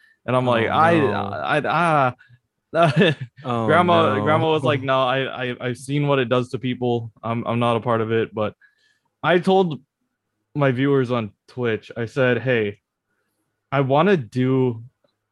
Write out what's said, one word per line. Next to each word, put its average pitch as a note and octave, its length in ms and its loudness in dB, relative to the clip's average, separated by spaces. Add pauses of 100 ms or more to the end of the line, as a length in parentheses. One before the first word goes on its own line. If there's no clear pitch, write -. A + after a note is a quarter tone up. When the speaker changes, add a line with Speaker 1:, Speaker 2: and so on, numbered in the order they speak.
(240)
Speaker 1:
And B2 120 0
I'm B2+ 100 2
Speaker 2:
Oh, B2 60 2
Speaker 1:
like, A2+ 160 2
"I, E3 300 4
Speaker 2:
no. C#3+ 140 2
Speaker 1:
I, D2+ 460 -4
I, C#3 80 -4
ah." D3 480 2 (580)
<laughs> E3 420 4 (300)
Speaker 2:
Oh, A#2 220 -2
Speaker 1:
Grandma, E3 480 4
Speaker 2:
no. C3+ 80 -2
Speaker 1:
Grandma D#3 300 2
was D#3 100 0
like, D3 180 0
"No, C3+ 220 0
I, B2+ 480 -2
I, B2 100 -8
I've B2 160 -4
seen C#3+ 300 -2
what C#3 140 2
it B2+ 80 0
does B2 220 0
to C3 100 -8
people. A#2+ 500 -4 (120)
I'm, A#2 240 -4
I'm A#2 120 -2
not A#2+ 180 0
a A2+ 40 -2
part A2+ 200 0
of A2 120 -2
it." A2+ 200 -2
But G#2 220 -4 (680)
I E3+ 160 2
told F#3+ 420 0 (720)
my C#3+ 160 2
viewers C3+ 400 0
on A#2 220 -4 (160)
Twitch, A2+ 480 -6
I A#2 100 -6
said, B2 320 0
"Hey, A2 420 -2 (920)
I C3+ 80 0
wanna D3 360 2
do, B2+ 680 -2 (480)